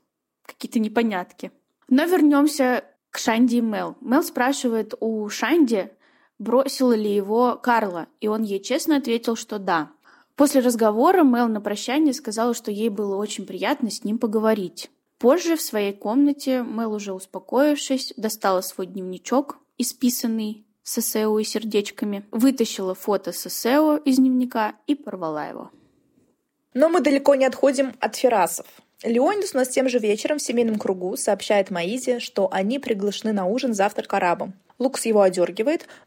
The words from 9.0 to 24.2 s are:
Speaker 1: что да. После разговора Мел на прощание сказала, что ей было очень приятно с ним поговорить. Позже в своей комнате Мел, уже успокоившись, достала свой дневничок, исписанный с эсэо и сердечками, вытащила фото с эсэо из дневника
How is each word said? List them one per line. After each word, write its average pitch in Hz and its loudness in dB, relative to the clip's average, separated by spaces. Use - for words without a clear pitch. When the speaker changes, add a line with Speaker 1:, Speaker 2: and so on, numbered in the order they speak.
Speaker 1:
что 214 -10
да. 175 -2
После 277 4
разговора 240 4
Мел 240 4
на 214 -2
прощание 247 0
сказала, 226 -2
что 233 -8
ей 214 -2
было 202 -4
очень 208 -6
приятно 196 -4
с - -12
ним 208 -4
поговорить. 220 -2
Позже 330 4
в 311 -4
своей 202 -4
комнате 262 0
Мел, 220 -6
уже 202 -8
успокоившись, 262 -2
достала 196 0
свой 190 -8
дневничок, 185 -4
исписанный 226 -4
с - -8
эсэо 214 0
и 214 -2
сердечками, 208 -4
вытащила 220 0
фото 190 -4
с - -10
эсэо 294 2
из 277 2
дневника 254 2